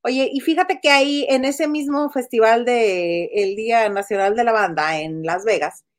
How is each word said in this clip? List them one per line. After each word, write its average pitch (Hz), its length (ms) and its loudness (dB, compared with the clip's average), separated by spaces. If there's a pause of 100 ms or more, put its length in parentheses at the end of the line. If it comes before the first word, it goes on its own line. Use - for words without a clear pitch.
Oye, 262 320 0
y 277 80 -4
fíjate 349 400 0
que 294 80 2
ahí 285 400 4
en 262 160 2
ese 294 220 -2
mismo 294 420 -2
festival 233 560 2
de 180 600 0
el 196 300 -2
Día 220 340 0
Nacional 196 460 -2
de 240 80 0
la 233 80 2
Banda 160 480 0
en 160 240 -8
Las 175 220 -4
Vegas, 151 400 -2 (140)